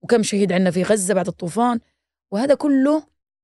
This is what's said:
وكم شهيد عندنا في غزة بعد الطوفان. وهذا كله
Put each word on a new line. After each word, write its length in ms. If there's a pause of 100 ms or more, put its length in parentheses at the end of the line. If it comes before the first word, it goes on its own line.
وكم 220
شهيد 280
عندنا 200
في 120
غزة 300
بعد 140
الطوفان. 520 (520)
وهذا 240
كله 480 (400)